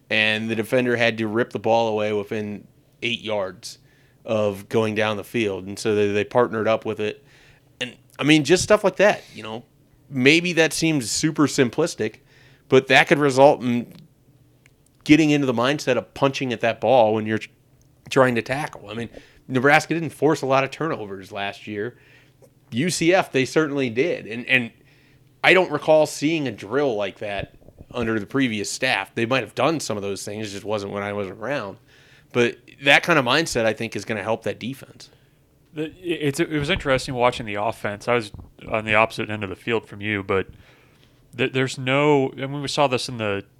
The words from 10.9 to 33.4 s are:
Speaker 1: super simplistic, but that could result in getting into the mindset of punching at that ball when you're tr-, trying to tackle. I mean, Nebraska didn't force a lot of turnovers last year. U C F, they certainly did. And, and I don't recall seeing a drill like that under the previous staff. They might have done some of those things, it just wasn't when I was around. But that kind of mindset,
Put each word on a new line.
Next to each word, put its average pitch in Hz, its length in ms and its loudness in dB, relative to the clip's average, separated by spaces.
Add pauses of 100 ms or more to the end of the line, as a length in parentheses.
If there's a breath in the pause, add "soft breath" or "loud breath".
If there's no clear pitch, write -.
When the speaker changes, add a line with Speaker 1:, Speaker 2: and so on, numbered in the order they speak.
Speaker 1:
super 151 360 0
simplistic, 135 720 0 (500 soft breath)
but 131 200 6
that 143 180 6
could 160 120 4
result 139 440 4
in 120 320 -4 (1120)
getting 151 260 6
into 143 160 2
the 127 80 2
mindset 131 420 0
of - 160 -4
punching 135 400 -2
at 107 80 -6
that 113 200 0
ball 110 340 4
when 107 100 0
you're 110 140 -2
tr-, - 100 -16 (600)
trying 127 240 4
to 113 80 0
tackle. 104 480 -8
I 107 40 -12
mean, 113 140 -8 (380 loud breath)
Nebraska 143 480 2
didn't 160 160 -4
force 151 320 0
a 139 40 -4
lot 135 180 2
of 135 80 -6
turnovers 101 580 -8
last 101 380 -8
year. 107 280 -8 (760 soft breath)
U 151 180 -2
C 170 240 2
F, 180 160 2
they 135 140 2
certainly 139 440 0
did. 117 380 -2
And, 117 200 -10
and 123 260 2 (720 soft breath)
I 156 100 6
don't 180 160 4
recall 151 360 4
seeing 147 420 -2
a - 20 -6
drill 110 460 -2
like 101 220 -4
that 101 360 -8 (380)
under 113 260 -2
the 98 80 -6
previous 113 420 -2
staff. 110 460 -4
They 113 120 -2
might 123 180 -2
have - 100 -16
done 147 240 0
some 110 180 -6
of 101 60 -6
those 98 220 -6
things, 107 240 -8
it 98 60 -12
just 98 100 -12
wasn't 101 280 -6
when 101 120 -6
I 104 80 -6
was 101 160 -6
around. 107 500 -8 (540 soft breath)
But 117 260 0 (240)
that 143 220 4
kind 160 160 2
of 127 40 2
mindset, 131 400 0